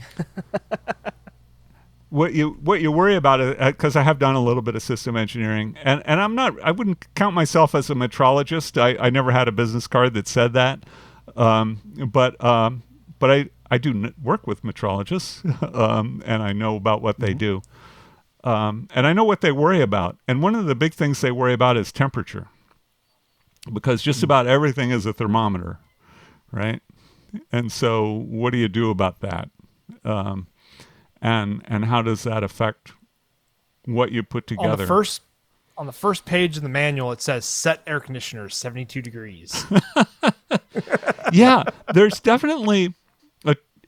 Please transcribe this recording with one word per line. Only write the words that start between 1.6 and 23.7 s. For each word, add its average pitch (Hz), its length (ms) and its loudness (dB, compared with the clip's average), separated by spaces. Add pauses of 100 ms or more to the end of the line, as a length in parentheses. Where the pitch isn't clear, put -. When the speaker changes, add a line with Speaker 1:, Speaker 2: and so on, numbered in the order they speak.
Speaker 1:
what 156 240 0
you, 151 180 0 (100)
what 165 200 2
you 156 100 2
worry 185 240 4
about, 139 260 4
uh, 131 320 2
'cause 147 220 0
I 147 80 4
have 151 160 4
done 135 160 2
a 127 80 2
little 120 180 2
bit 113 140 -4
of 113 80 -6
system 120 340 -4
engineering, 110 640 -4
and, 127 220 0
and 160 160 2
I'm 214 140 -2
not, 247 260 -2
I 156 100 0
wouldn't 196 440 -4
count 202 180 2
myself 160 420 4
as 139 140 -2
a 147 60 -2
metrologist. 135 840 0
I, 123 260 4
I - 20 4
never 127 220 2
had 127 160 4
a 117 40 2
business 113 360 -2
card 127 260 2
that 104 140 -4
said 120 260 2
that. 131 300 0 (520)
Um, 110 460 2 (300)
but, 127 320 2
um, 117 400 2 (360)
but 135 120 4
I, 139 180 2 (220)
I 123 60 4
do 131 140 -2
n-, 110 300 -2
work 139 260 -4
with 104 160 -6
metrologists, 101 800 -6 (200)
<laughs> - 120 -6
um, 113 500 0
and 110 180 -2
I 101 100 -2
know 107 220 -2
about 107 260 0
what 110 180 -2
they 117 100 -2
Speaker 2:
Mm-hmm. 95 80 -2
Speaker 1:
do. 101 240 -2 (800)
Um, 107 500 -2
and 127 140 2
I 160 60 4
know 214 100 2
what 208 180 2
they 165 100 2
worry 156 300 2
about. 98 360 0 (100)
And 127 140 0
one 196 140 2
of 220 120 -2
the 139 80 0
big 156 180 0
things 143 280 -2
they 131 100 0
worry 123 220 0
about 123 240 4
is 101 140 -4
temperature, 120 560 -4 (1200)